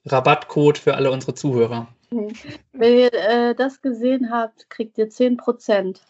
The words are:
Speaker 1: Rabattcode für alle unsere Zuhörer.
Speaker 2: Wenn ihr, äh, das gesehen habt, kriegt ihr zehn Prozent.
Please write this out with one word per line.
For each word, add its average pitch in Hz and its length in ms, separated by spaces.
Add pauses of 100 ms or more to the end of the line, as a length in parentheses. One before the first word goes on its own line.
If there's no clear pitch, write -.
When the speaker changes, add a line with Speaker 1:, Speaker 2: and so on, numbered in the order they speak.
Speaker 1:
Rabattcode 147 720
für 139 180
alle 135 160
unsere 131 240
Zuhörer. 117 520 (840)
Speaker 2:
Wenn 240 240
ihr, 247 160
äh, 233 420
das 262 260
gesehen 247 500
habt, 226 380
kriegt - 280
ihr 220 120
zehn 247 280
Prozent. 202 720